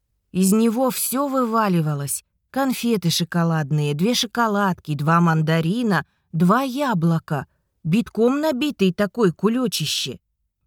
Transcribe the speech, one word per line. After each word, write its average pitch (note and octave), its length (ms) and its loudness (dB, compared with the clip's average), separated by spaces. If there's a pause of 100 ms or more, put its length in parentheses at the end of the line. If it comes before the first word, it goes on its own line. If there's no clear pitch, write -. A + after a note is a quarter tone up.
(320)
Из F#3+ 220 2
него A#3 360 2
все C#4 380 -4
вываливалось. G3 960 -2 (240)
Конфеты A#3 600 -2
шоколадные, D#3 840 -2
две F3+ 220 0
шоколадки, G#3 800 -2
два D#3 260 2
мандарина, E3 840 0 (260)
два F3+ 300 2
яблока. F3+ 840 -2 (360)
Битком A#3 580 0
набитый B3+ 540 0
такой G#3 360 2
кулечище. F#3+ 880 -2 (460)